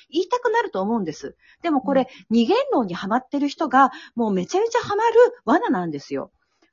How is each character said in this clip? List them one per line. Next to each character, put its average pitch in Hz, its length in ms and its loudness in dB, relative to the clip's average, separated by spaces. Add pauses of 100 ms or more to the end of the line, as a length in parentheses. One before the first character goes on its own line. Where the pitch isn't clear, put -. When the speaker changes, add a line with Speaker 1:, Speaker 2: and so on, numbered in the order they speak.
(100)
Speaker 1:
言 349 120 -2
い 370 60 -8
た 494 120 -2
く 494 100 -2
な 453 100 0
る 440 120 -4
と 190 100 -2
思 220 140 0
う 220 40 -2
ん 185 40 -4
で 156 80 -6
す。 - 240 -12 (260)
で 339 80 -2
も 285 100 2
こ 277 140 -2
れ、 262 80 4
Speaker 2:
う - 20 -2
ん。 - 20 -16 (240)
Speaker 1:
二 226 160 4
元 359 100 2 (160)
論 254 160 0
に 175 60 -8
は 190 120 -10
ま 220 120 0
っ 254 100 -14
て 285 100 -4
る 285 100 0
人 294 200 -4
が、 262 240 4 (240)
も 226 140 -2
う - 20 -2
め 180 140 -2
ち 359 120 -2
ゃ - 20 2
め 453 80 0
ち 466 60 -4
ゃ 480 60 0
は 403 160 -4
ま 453 120 2
る 453 60 0 (300)
罠 359 260 2
な 180 160 0
ん 160 60 -6
で 143 80 -6
す - 120 -14
よ。 135 200 -8 (400)